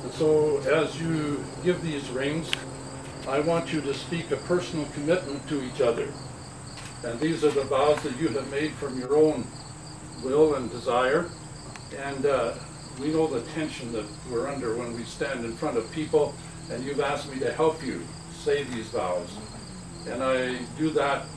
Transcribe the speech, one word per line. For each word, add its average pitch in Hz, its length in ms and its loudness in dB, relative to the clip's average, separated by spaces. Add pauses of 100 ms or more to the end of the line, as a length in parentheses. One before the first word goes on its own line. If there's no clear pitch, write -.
And 123 100 -8
so, 151 460 6
as 143 420 2
you 151 420 0 (200)
give 170 180 2
these 143 300 -2
rings, 143 380 0 (800)
I 139 140 2
want 165 320 2
you 156 80 0
to 139 120 -2
speak 160 380 -4
a 139 60 0
personal 175 560 0
commitment 143 560 0
to 143 140 0
each 127 180 -2
other. 113 300 2 (920)
And 120 160 -4
these 151 240 2
are 147 80 8
the 135 120 2
vows 143 400 6
that 131 160 -2
you 160 100 2
have 131 220 -2
made 147 220 0
from 131 260 -4
your 131 160 2
own 151 300 6 (760)
will 147 320 8
and 123 140 -2
desire. 127 600 2 (680)
And, 139 260 -4
uh, 123 280 4 (460)
we 139 80 -2
know 160 180 4
the 135 160 0 (100)
tension 131 420 -4
that 104 120 -4 (240)
we're 120 180 0
under 120 280 -2
when 117 200 -4
we 117 80 -6
stand 127 420 -4
in 113 80 -4
front 147 240 -2
of 107 140 -2
people, 151 420 2 (360)
and 120 140 -6
you've 143 160 -4
asked 135 320 0
me 131 80 -4
to 120 140 2
help - 300 4
you 123 180 -2 (320)
say 143 300 2
these 127 240 -4
vows. 90 420 -2 (800)
And 131 160 -4
I 127 340 2 (200)
do 156 140 4
that 147 320 4 (140)